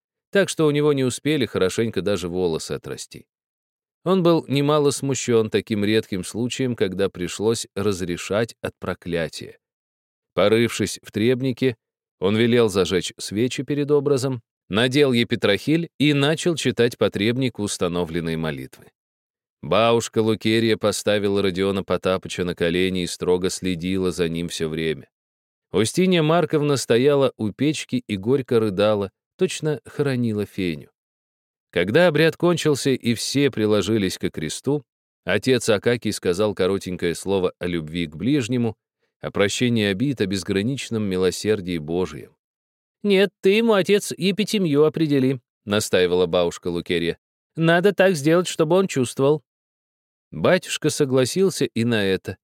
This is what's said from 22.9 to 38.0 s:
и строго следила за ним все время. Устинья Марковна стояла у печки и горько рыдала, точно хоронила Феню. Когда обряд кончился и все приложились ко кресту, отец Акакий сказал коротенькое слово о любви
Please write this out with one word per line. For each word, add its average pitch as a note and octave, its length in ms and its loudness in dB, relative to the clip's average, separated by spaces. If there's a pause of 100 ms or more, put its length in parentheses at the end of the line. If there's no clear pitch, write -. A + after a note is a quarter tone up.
и E2+ 40 -4
строго F2+ 440 0
следила F#2 640 -4
за E2+ 180 -2
ним E2+ 180 -6
все E2 220 -6
время. D#2+ 400 -6 (640)
Устинья E3+ 500 2
Марковна D3+ 560 2
стояла C3+ 580 2
у G#2+ 160 -4
печки C#3+ 440 -4
и G#2 200 -4
горько A#2+ 440 0
рыдала, G2+ 500 0 (260)
точно D#3 480 -4
хоронила A#2+ 600 -2
Феню. E2 420 -6 (840)
Когда C3 360 2
обряд D#3 320 2
кончился D#3 540 0
и A#2+ 200 0
все C3+ 380 0
приложились G#2 680 0
ко F2+ 140 -4
кресту, C3 540 -6 (400)
отец A2+ 440 0
Акакий A2+ 460 0
сказал G2 400 0
коротенькое F#2 600 -2
слово F#2 440 -2
о F2+ 80 -6
любви E2+ 400 -4